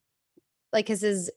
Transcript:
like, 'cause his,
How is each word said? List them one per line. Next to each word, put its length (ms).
like, 140
'cause 140
his, 360